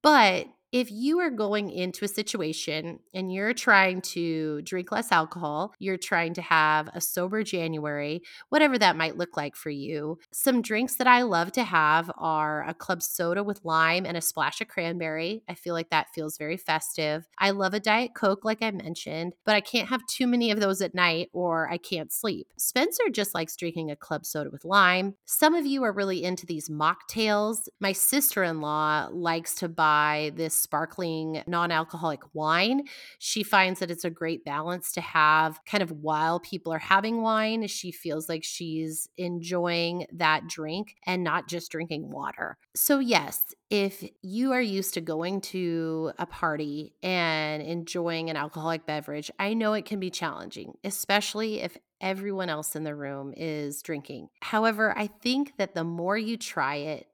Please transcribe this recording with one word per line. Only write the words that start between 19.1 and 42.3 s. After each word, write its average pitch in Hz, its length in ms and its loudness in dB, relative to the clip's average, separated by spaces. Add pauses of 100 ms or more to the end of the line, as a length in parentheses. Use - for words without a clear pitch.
but 214 120 4
I 202 40 4
can't 208 300 -2
have 262 180 -2
too - 180 0
many 240 260 4
of 208 100 2
those 196 200 2
at 185 140 -2
night 175 380 4
or 170 360 2
I 175 100 -2
can't 165 340 -6
sleep. - 340 -4 (100)
Spencer 370 540 0
just 202 240 -2
likes 165 220 -4
drinking 165 340 -4
a 147 60 -8
club - 280 -6
soda 151 240 -6
with - 140 -14
lime. 185 520 4 (100)
Some 311 280 4
of 330 120 2
you 269 180 0
are 220 80 2
really 190 320 -2
into 180 220 -4
these 160 240 -6
mocktails. 208 1000 0 (140)
My 196 100 0
sister-in-law 151 1200 2
likes 170 440 -2
to 180 120 -4
buy 151 680 4
this 160 260 -2
sparkling 160 880 -4
non-alcoholic 165 760 0 (120)
wine. 180 500 2 (340)
She - 240 -4
finds 190 380 4
that 175 100 -4
it's 170 160 -6
a 170 60 0
great 165 340 -4
balance 160 460 -4
to 175 100 -6
have 156 640 4
kind 208 160 0
of 170 80 0
while 156 500 0
people 175 320 -6
are 160 60 -2
having 220 460 2
wine. 220 420 2
She 180 260 -8
feels 156 380 -6
like 160 140 -4
she's 160 640 -6 (100)
enjoying 175 960 -2
that 156 340 2
drink 165 500 -6 (100)
and 185 160 0
not 165 240 0
just 165 240 -8
drinking 160 400 -6
water. 139 480 -8 (160)